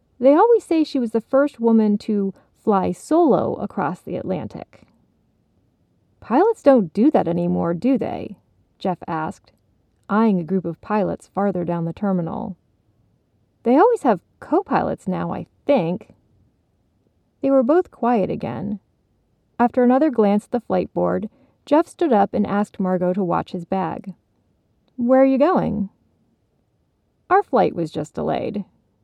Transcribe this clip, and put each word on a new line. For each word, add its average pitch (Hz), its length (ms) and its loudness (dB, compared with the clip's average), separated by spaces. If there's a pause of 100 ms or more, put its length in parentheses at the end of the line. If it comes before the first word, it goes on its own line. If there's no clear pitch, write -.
(180)
"They 269 160 6
always 440 300 4
say 320 180 0
she 277 180 -2
was 226 100 -4
the 226 100 -2
first 277 400 0
woman 220 380 4
to 202 340 -2 (200)
fly 190 400 0
solo 302 640 2
across 175 440 -6
the - 160 -10
Atlantic." - 720 -10 (1300)
"Pilots 381 420 0
don't 247 300 4
do 247 180 2
that 185 180 0
anymore, 175 460 -2
do 240 240 0
they?" - 400 -10 (400)
Jeff 180 300 -4
asked, 160 440 -8 (560)
eyeing 208 300 2
a 165 120 -6
group 190 140 -2
of 170 160 -8
pilots 185 460 -4
farther 190 380 -4
down 170 200 -4
the 165 80 -6
terminal. 185 640 -4 (1040)
"They 247 140 2
always 440 280 2
have 214 160 2 (200)
co-pilots - 680 -2
now, 170 260 -4
I 170 140 -10 (200)
think." 185 480 -2 (1300)
They 269 80 0
were 269 120 4
both 320 280 0
quiet 233 400 -2
again. 208 500 -8 (800)
After 247 240 2
another 262 280 4
glance 208 340 2
at - 80 -10
the 208 80 -4
flight - 340 -4
board, 180 340 -2 (380)
Jeff 311 200 2
stood 320 260 -2
up 202 200 2
and 208 140 -2
asked 202 340 -4
Margot 185 320 0
to 190 120 -2
watch 170 280 -4
his 170 120 -10
bag. 185 500 -6 (840)
"Where 254 240 2
are 269 140 4
you - 20 2
going?" 220 540 0 (1400)
"Our 392 140 2
flight 185 320 0
was 160 160 -6
just - 240 -10
delayed," 165 500 -4 (400)